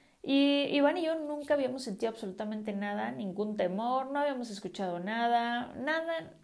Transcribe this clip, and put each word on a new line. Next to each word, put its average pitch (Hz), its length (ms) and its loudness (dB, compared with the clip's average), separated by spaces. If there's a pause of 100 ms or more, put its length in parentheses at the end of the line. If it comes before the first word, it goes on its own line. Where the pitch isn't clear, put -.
(240)
y, 277 480 4
Iván 285 260 6
y 339 60 0
yo 320 120 2
nunca 294 380 -2
habíamos 262 300 0
sentido 226 280 -2
absolutamente 214 640 -6
nada, 208 380 -2
ningún 208 460 -4
temor, 240 540 0
no 285 80 0
habíamos 262 300 0
escuchado 185 500 -6
nada, 233 760 0
nada. 320 580 -2 (100)